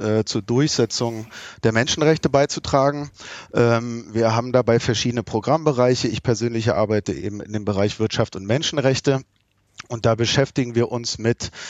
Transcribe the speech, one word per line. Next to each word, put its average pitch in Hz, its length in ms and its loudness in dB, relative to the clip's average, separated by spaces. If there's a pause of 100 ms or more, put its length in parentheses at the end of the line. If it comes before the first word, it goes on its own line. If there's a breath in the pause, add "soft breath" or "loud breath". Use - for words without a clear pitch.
äh, 107 240 0
zur 110 180 -4
Durchsetzung 117 840 0 (360 loud breath)
der 113 100 4
Menschenrechte 151 560 2
beizutragen. 143 800 2 (440 loud breath)
Ähm, 117 580 2
wir 113 220 2
haben 120 180 -2
dabei 117 280 4
verschiedene 120 420 -2
Programmbereiche. 127 880 2
Ich 104 140 -4
persönlich 117 500 0
arbeite 104 420 0
eben 101 260 -8
in 104 140 -10
dem 104 100 -6
Bereich 101 340 0
Wirtschaft 110 380 -2
und 95 100 -12
Menschenrechte. 135 760 0 (640)
Und 117 180 -4
da 113 120 4
beschäftigen 120 580 0
wir 117 160 2
uns 120 280 -6
mit 113 320 -2 (200 loud breath)